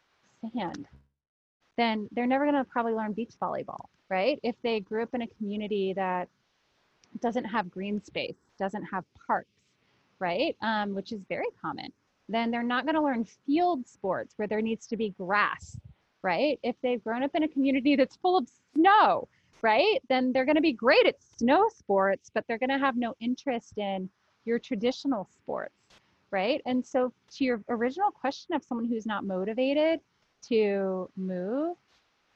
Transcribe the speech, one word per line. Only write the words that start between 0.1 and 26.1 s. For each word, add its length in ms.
sand, 460
then 360
they're 120
never 200
gonna 180
probably 300
learn 200
beach 260
volleyball, 460
right? 340
If 180
they 180
grew 240
up 100
in 100
a 40
community 640
that 360
doesn't 240
have 260
green 320
space, 360
doesn't 260
have 200
parks, 220
right? 420
Um, 340
which 160
is 160
very 200
common, 300
then 200
they're 140
not 220
gonna 180
learn 220
field 600
sports 500
where 100
there 140
needs 260
to 100
be 120
grass, 680
right? 400
If 180
they've 220
grown 200
up 120
in 80
a 40
community 480
that's 200
full 220
of 120
snow, 540
right, 460
then 240
they're 140
gonna 160
be 120
great 320
at 160
snow 480
sports, 640
but 140
they're 100
gonna 220
have 180
no 220
interest 580
in 320
your 140
traditional 680
sports, 500